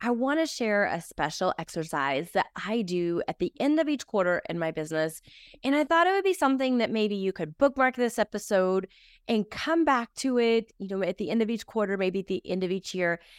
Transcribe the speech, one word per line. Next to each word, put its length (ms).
I 100
want 300
to 40
share 380
a 160
special 580
exercise 760
that 140
I 240
do 480
at 100
the 180
end 220
of 80
each 180
quarter 440
in 100
my 120
business. 500
And 100
I 120
thought 220
it 40
would 140
be 80
something 460
that 120
maybe 240
you 160
could 260
bookmark 380
this 240
episode 680
and 200
come 360
back 300
to 240
it, 380
you 120
know, 140
at 160
the 100
end 120
of 80
each 160
quarter, 320
maybe 220
at 80
the 180
end 200
of 60
each 220
year, 280